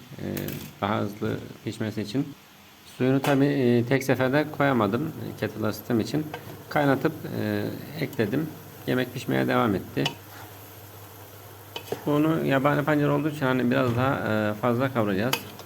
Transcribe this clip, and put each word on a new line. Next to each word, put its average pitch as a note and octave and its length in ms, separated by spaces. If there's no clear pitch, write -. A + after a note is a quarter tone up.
e, G2 80
daha G#2 180
hızlı G#2+ 380
pişmesi A2 380
için. C#3 320
Suyunu C3+ 240
tabii, C#3+ 240
e, B2 400
tek C3 180
seferde C3 420
koyamadım, B2 500
e, G#2+ 320
kettle'da G#2+ 300
ısıttığım A2+ 300
için. D3+ 280
Kaynatıp, D3 440
e, G#2+ 240
ekledim. C3 460
Yemek B2+ 260
pişmeye C3 340
devam B2 280
etti. C#3 280
Bunu D3+ 400
yabani C#3+ 380
pancar D3 240
olduğu D3 220
için D3 160
hani B2+ 260
biraz B2+ 240
daha, C3 200
e, G#2+ 380
fazla B2 400
kavuracağız. G#2+ 420